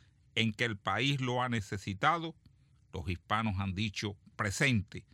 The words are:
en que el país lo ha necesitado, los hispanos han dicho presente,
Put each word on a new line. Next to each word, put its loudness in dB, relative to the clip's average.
en 4
que -2
el -2
país 0
lo 0
ha -2
necesitado, -2
los -6
hispanos -2
han -4
dicho -4
presente, 2